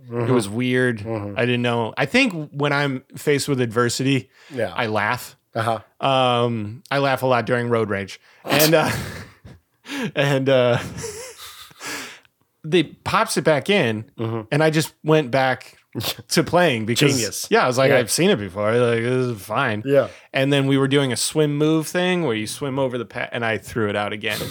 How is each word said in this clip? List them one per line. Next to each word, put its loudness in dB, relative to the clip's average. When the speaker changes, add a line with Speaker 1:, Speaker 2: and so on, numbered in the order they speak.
Speaker 1:
It -20
Speaker 2:
Mm-hmm. 0
Speaker 1:
was 2
weird. 0
Speaker 2:
Mm-hmm. -6
Speaker 1:
I 0
didn't 0
know. 0
I 0
think 0
when 0
I'm -2
faced 0
with 0
adversity, 0
Speaker 2:
Yeah. -4
Speaker 1:
I -2
laugh. -2
Speaker 2:
Uh-huh. -2
Speaker 1:
Um, 0
I 0
laugh 0
a 0
lot 2
during 0
road 2
rage. -6
And, 4
uh, 2
<laughs> -10
and, 0
uh, 4
<laughs> -14
they 4
pops -2
it 0
back 2
in, 0
Speaker 2:
Mm-hmm. -4
Speaker 1:
and 2
I 6
just 0
went 2
back -2
Speaker 2:
<laughs> -6
Speaker 1:
to 2
playing 2
because 2
Speaker 2:
Genius. -4
Speaker 1:
yeah, 4
I 2
was 2
like, 4
Speaker 2:
Yeah. 4
Speaker 1:
"I've 0
seen 2
it 2
before. -2
Like, 2
this 0
is -6
fine." -2
Speaker 2:
Yeah. 2
Speaker 1:
And 2
then 4
we 4
were 4
doing 2
a -2
swim 0
move 2
thing 0
where 0
you -4
swim -6
over -2
the -6
pa-, -8
and -4
I -2
threw -4
it -2
out -2
again. -4